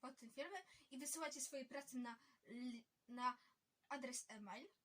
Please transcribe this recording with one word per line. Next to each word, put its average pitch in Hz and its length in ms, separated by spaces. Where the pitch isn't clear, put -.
pod 269 160
tym 233 120
filmem 370 340
i 269 80
wysyłajcie 294 440
swoje 269 240
prace 277 320
na 240 200
li-, 233 380
na 247 300
adres 254 400
e-mail 214 400